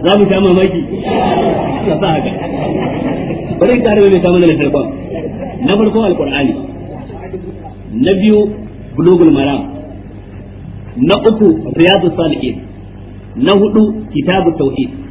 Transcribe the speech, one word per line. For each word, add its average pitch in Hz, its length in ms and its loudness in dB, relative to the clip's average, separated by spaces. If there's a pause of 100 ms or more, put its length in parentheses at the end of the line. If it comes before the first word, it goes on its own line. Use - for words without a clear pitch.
Za 180 140 4
mu 202 80 6
sha 190 140 2
mamaki. 185 400 2 (1040)
Ka 170 140 2
sa 202 60 0
haka. 143 240 0 (1300)
Bari 208 160 4
in 240 80 0
ƙara 208 180 4
mai 196 220 6
samun 180 180 4
da 175 60 6
littattafan. 139 400 2 (760)
Na 190 120 2
farko 214 240 2
Alƙur'ani. 143 540 0 (1400)
Na 135 200 2
biyu 208 260 4 (580)
Bulugul 170 360 6
Maram. 139 300 0 (1300)
Na 147 200 2
uku 214 320 4 (260)
Riyadus 180 420 4
Salihin. 139 400 -2 (800)
Na 151 160 2
hudu 214 580 2
Kitabut 170 480 0
Tauhid. 135 320 -2 (200)